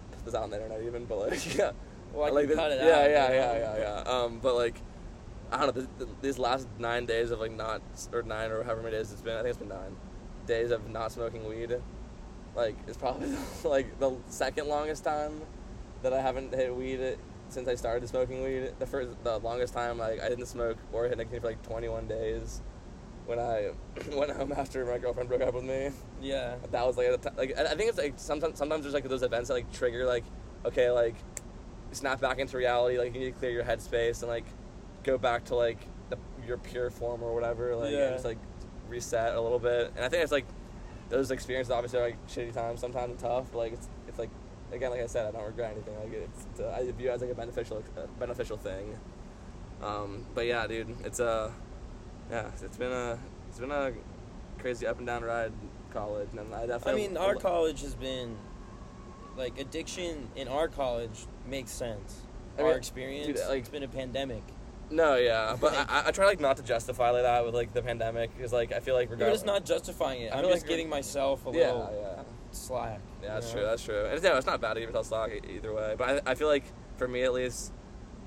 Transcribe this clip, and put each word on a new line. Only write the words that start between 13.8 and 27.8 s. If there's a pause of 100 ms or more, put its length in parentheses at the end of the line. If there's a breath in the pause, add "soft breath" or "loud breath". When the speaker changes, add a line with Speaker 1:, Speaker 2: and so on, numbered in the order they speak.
Speaker 1:
the (100)
second
longest
time (600)
that
I
haven't
hit
weed (340)
since
I
started
smoking
weed,
the
first, (120)
the
longest
time,
like,
I
didn't
smoke (160)
or
hit
nicotine
for,
like,
twenty-one
days (640)
when
I (200)
<clears throat>
went
home
after
my
girlfriend
broke
up
with
me. (320)
Speaker 2:
Yeah. (160)
Speaker 1:
That
was,
like,
a
t-,
like,
I,
I
think